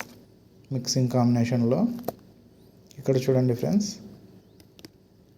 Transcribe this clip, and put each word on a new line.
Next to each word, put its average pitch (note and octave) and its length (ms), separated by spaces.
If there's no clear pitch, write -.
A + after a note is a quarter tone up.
మిక్సింగ్ B2+ 400
కాంబినేషన్లో. A#2+ 640
ఇక్కడ C3+ 160
చూడండి B2+ 360
ఫ్రెండ్స్, F3+ 280